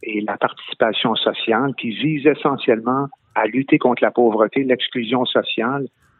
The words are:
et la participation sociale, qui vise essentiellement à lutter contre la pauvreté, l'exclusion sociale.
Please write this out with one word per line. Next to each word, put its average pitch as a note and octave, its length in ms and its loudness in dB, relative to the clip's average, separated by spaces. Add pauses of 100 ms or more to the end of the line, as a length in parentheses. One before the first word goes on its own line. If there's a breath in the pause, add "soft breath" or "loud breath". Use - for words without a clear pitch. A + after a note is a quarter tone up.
et G#2+ 180 -6
la G#2+ 160 -4
participation - 800 -2
sociale, A2+ 680 0
qui A#2+ 100 -6
vise C#3+ 360 -2
essentiellement C3+ 840 0 (260)
à A2 120 0
lutter C3+ 320 2
contre B2 260 0
la G#2+ 60 4
pauvreté, A2 520 2
l'exclusion B2+ 600 -2
sociale. B2 600 -2 (340)